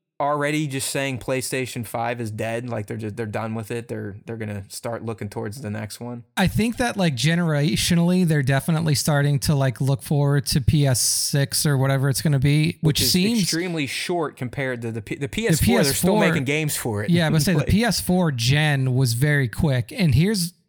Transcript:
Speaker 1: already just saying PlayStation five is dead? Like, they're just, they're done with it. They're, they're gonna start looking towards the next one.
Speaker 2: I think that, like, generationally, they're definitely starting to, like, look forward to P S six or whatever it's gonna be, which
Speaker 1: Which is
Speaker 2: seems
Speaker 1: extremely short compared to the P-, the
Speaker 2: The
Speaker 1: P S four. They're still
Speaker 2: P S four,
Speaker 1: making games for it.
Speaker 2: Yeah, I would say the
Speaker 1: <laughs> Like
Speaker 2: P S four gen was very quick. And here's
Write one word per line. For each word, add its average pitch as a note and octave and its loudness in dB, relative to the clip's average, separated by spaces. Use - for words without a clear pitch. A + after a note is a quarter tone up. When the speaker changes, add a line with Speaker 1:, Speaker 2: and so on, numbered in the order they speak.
Speaker 1:
already D3 0
just C3+ -4
saying C3+ -2
PlayStation C3 -4
five A#2+ -4
is A2 -6
dead? A2+ -6
Like, A2 -6
they're A#2 -8
just, G#2+ -6
they're A#2 -4
done A2 -4
with A2+ -6
it. A#2 -8
They're, G#2+ -8
they're A2+ -8
gonna G#2 -8
start A#2 -8
looking A2 -6
towards A2+ -8
the G#2+ -8
next G#2 -8
one. A#2+ -12
Speaker 2:
I F#3 2
think A3+ 0
that, A#3+ -2
like, E3+ 0
generationally, E3+ 2
they're D#3 2
definitely D3 2
starting C#3+ 2
to, D#3 0
like, C3+ 0
look C3+ 0
forward C#3+ 2
to D3 0
P C#3+ 4
S B2 2
six - 0
or C#3+ 2
whatever C3+ 2
it's C3+ 0
gonna C#3+ 2
be, D3+ 2
which D#3 2
Speaker 1:
Which - 0
is C3 2
Speaker 2:
seems G3+ 2
Speaker 1:
extremely E3 -2
short E3+ -4
compared B2+ -6
to A2+ -4
the A2+ -6
P-, - -8
the C3 -10
Speaker 2:
The C#3 -2
Speaker 1:
P A3+ -2
S D#3+ 4
four. A3+ 4
They're C#3 2
still F#3 2
Speaker 2:
P G#3+ 4
S - 4
four, - 4
Speaker 1:
making D#3 0
games D3 0
for G#2+ -2
it. - -2
Speaker 2:
Yeah, E3+ 4
I - 0
would D#3 2
say F#3+ 2
the D#3+ 2
Speaker 1:
<laughs> - -
Like - 0
Speaker 2:
P G#3 4
S A3 0
four F3+ 2
gen C3 2
was B2+ 2
very C#3 2
quick. B2+ 0
And E3+ 2
here's F#3 2